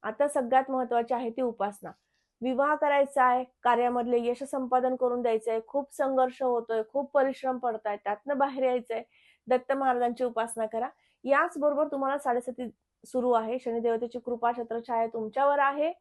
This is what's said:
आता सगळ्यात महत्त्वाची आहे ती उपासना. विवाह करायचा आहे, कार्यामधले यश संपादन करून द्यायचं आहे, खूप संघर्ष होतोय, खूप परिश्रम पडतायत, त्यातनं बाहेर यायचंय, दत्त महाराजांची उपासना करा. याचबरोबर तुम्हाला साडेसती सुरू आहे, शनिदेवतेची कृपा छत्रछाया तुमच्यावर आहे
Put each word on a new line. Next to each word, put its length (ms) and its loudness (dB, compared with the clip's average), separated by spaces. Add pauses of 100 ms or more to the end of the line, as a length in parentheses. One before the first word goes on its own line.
आता 240 0
सगळ्यात 440 2
महत्त्वाची 420 0
आहे 160 -2
ती 120 -6
उपासना. 500 -4 (500)
विवाह 340 2
करायचा 480 2
आहे, 200 4 (200)
कार्यामधले 560 2
यश 240 -2
संपादन 520 0
करून 260 -2
द्यायचं 300 0
आहे, 160 0
खूप 280 -6
संघर्ष 460 0
होतोय, 480 0
खूप 240 -4
परिश्रम 440 0
पडतायत, 460 -4
त्यातनं 340 -4
बाहेर 260 0
यायचंय, 400 -2 (440)
दत्त 260 0
महाराजांची 500 0
उपासना 420 -4
करा. 240 -4 (340)
याचबरोबर 640 2
तुम्हाला 300 -2
साडेसती 520 -4 (360)
सुरू 260 0
आहे, 280 0
शनिदेवतेची 600 -2
कृपा 380 -2
छत्रछाया 500 -4
तुमच्यावर 520 0
आहे 420 2